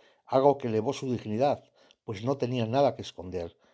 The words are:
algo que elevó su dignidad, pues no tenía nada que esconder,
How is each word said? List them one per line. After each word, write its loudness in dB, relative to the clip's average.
algo 6
que -6
elevó 0
su -4
dignidad, -2
pues -10
no -2
tenía -2
nada 2
que -10
esconder, -10